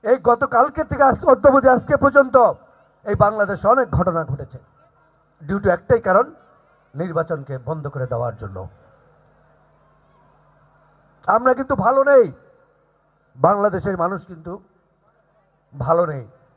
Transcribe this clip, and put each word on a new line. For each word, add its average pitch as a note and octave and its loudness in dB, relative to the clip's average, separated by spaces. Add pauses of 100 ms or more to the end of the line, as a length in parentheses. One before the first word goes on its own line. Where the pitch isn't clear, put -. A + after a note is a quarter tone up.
এই A#3+ 2 (100)
গতকালকে C4 0
থেকে C4+ 0
আজ G#3 0 (160)
অদ্যাবধি C4 4
আজকে - -2
পর্যন্ত C4+ 2 (680)
এই G#3 -4
বাংলাদেশে G3+ -2
অনেক B3+ 0 (100)
ঘটনা E3+ -2
ঘটেছে, C3+ -12 (840)
due F#3 -6
to G3+ 2
একটাই A#3 0
কারণ, G3 4 (680)
নির্বাচনকে D#3+ -6 (140)
বন্ধ D#3 -8 (100)
করে B2+ -6
দেওয়ার A#2 -6
জন্য। F#2+ -14 (2750)
আমরা B3 2
কিন্তু C4+ -4 (100)
ভালো C4 2 (100)
নেই, C4 6 (1120)
বাংলাদেশের F#3+ -2
মানুষ F3+ -4 (100)
কিন্তু D#3+ -18 (1200)
ভালো D#3+ -2
নেই। C3 -12 (320)